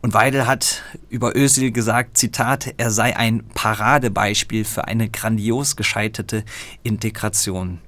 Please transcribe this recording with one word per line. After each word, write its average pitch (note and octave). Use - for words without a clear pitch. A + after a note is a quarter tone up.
Und A2
Weidel B2+
hat -
über A#2+
Özil C3+
gesagt, A2+
Zitat, B2
„Er A#2
sei A2
ein A2+
Paradebeispiel G#2+
für -
eine A2
grandios A2+
gescheiterte G#2+
Integration.“ G2